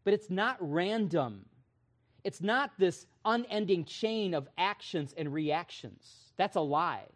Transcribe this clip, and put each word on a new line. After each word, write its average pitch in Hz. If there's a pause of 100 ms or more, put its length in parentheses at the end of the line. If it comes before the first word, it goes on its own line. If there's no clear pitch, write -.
But 202
it's 208
not 214
random. 165 (800)
It's -
not 240
this 185 (180)
unending 214
chain 220
of 139 (100)
actions 180
and 151
reactions. 151
That's 202
a 180
lie. 147